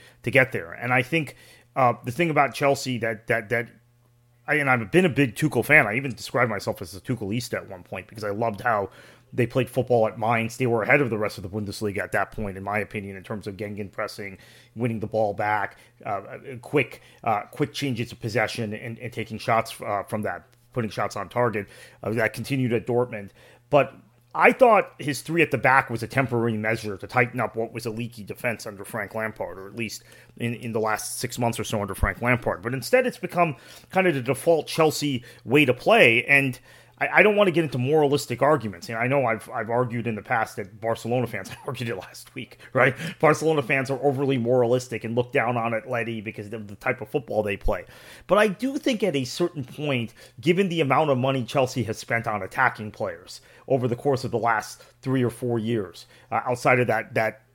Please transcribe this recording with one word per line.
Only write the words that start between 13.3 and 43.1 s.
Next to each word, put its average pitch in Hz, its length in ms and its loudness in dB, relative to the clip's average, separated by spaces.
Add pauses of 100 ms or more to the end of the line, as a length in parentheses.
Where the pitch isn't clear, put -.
of 98 100 -8
gegenpressing, 101 800 -10 (400)
winning 113 240 -2
the 107 60 -4
ball 107 260 0
back, 104 460 -2 (260)
uh, 98 160 -4 (400)
quick, - 400 -2 (240)
uh, 107 180 0
quick - 300 -6
changes 123 400 -4
of - 80 -18
possession, 110 540 -2
and, 117 240 -12
and 113 140 -12
taking 110 260 -8
shots, 113 420 0
uh, 104 220 -2
from 107 200 -6
that, 90 240 -6 (280)
putting 113 160 -4
shots 101 260 -4
on 98 140 -8
target. 110 360 0 (360)
Uh, 104 80 -4
that 113 240 0
continued 123 400 0
at 113 120 -2
Dortmund. 120 440 -2 (400)
But 139 240 4 (400)
I 180 180 6
thought - 460 6
his 143 220 -4
three 165 220 0
at 151 80 4
the 127 80 2
back 131 320 4
was 113 120 -4
a 113 40 -4
temporary 117 500 0
measure 107 400 -4
to 101 100 -14
tighten 123 320 0
up 110 160 -2
what 113 180 -4
was 113 120 -8
a 117 60 -4
leaky 107 340 -8
defense 107 420 -6
under 98 180 -12
Frank 101 300 -8
Lampard, 104 440 -6
or 95 80 -14
at 101 100 -16
least 110 280 -6 (340)
in, 120 160 -4
in 117 180 -8
the 110 80 -2
last 110 380 -2
six - 200 -6
months 117 220 0
or 107 40 -6
so 104 180 -2
under 98 120 -6
Frank 101 280 -2
Lampard. 117 400 0
But 117 100 -4
instead, 247 340 2
it's - 120 -4
become 170 380 0 (340)
kind 185 160 2
of 170 80 4
the 135 80 -2
default 139 440 2
Chelsea 147 560 2 (220)
way 143 220 6
to 123 80 4
play. 131 500 6
And 139 340 4 (440)
I, 143 160 4
I 175 40 10
don't 208 140 6
want 202 120 6
to 175 40 4
get 160 120 2
into 139 140 -4
moralistic 139 640 2
arguments. 110 460 2
And 117 80 -8
I 117 120 0
know 135 180 2
I've, 113 240 -2
I've 117 200 -6
argued 117 360 0
in 113 80 -2
the 104 80 -8
past 113 340 -2
that 104 240 -10
Barcelona 117 460 -2
fans, 95 240 -10
<laughs> - 0 -
I - 60 -12 (100)
argued 123 220 -6
it 113 80 -6
last - 380 -16
week, - 240 -14 (140)
right? 127 220 2 (240)